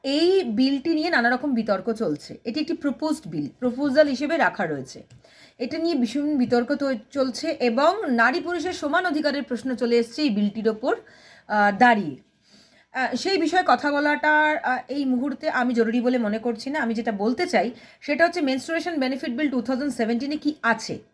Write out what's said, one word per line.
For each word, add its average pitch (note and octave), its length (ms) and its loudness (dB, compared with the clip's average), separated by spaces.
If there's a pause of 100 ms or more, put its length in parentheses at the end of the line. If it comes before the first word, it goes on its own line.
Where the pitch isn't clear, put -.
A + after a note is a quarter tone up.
এই E4 400 2
বিলটি C4 520 0
নিয়ে D#4 140 0
নানা A#3+ 200 2
রকম B3+ 240 0
বিতর্ক G#3+ 400 0
চলছে। E3+ 520 -4
এটি A#3+ 140 -4
একটি E4 140 -4
প্রপোজড D#4 540 -4
বিল, D3 200 -4 (120)
প্রপোজাল C4+ 480 2
হিসেবে C#4+ 300 -2
রাখা G3 280 0
রয়েছে। C#3 380 -8 (540)
এটা C4 200 -6
নিয়ে E4 180 -2
ভীষণ C#4+ 420 0
বিতর্ক A#3+ 380 2
তো C#4 180 -2 (180)
চলছে C4+ 360 -4
এবং D4 500 2 (100)
নারী B3 320 2
পুরুষের F4 340 -4
সমান E4 320 0
অধিকারের D4 380 0
প্রশ্ন B3+ 320 -4
চলে A#3 220 2
এসছে A#3 240 0
এই D4 80 2
বিলটির G#3 400 0
ওপর, C4 260 -2 (520)
আহ, G3+ 300 2
দাঁড়িয়ে। G#3 500 4 (640)
আহ, B3+ 240 -2
সেই F#4+ 220 0
বিষয়ে E4+ 280 2
কথা C#4+ 260 4
বলাটা, D4+ 720 2
আহ, B3+ 240 -2
এই C#4 180 -4
মুহূর্তে B3+ 440 -2
আমি B3 240 0
জরুরি A3+ 280 2
বলে B3 160 2
মনে A3 220 0
করছি A#3 300 -4
না। D4+ 100 -2
আমি A#3 140 -2
যেটা A3+ 180 -2
বলতে A#3+ 360 -2
চাই A3+ 240 2 (300)
সেটা D4 240 2
হচ্ছে F4 160 -2
Menstruation D#4+ 540 -2
Benefit C4 420 -2
Bill D4 120 0
টু B3 120 0
থাউজেন্ড C4 320 -2
সেভেন্টিনে A#3+ 440 -2
কী D4 260 -2
আছে। G3+ 360 -2 (140)